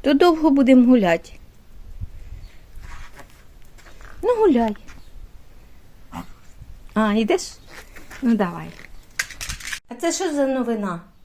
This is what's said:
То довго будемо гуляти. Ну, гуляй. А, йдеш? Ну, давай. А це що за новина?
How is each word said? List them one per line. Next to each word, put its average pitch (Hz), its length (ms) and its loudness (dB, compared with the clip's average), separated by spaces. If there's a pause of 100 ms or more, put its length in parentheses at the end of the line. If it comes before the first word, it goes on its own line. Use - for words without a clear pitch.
То 285 140 2
довго 320 360 6
будемо 262 360 8
гуляти. 190 460 4 (3000)
Ну, 466 140 2
гуляй. 233 400 4 (2250)
А, 214 180 2
йдеш? 226 300 2 (800)
Ну, 233 120 4
давай. 170 360 -4 (1160)
А 240 60 -14
це 339 180 -2
що 339 220 -4
за 277 120 0
новина? 220 540 -4 (240)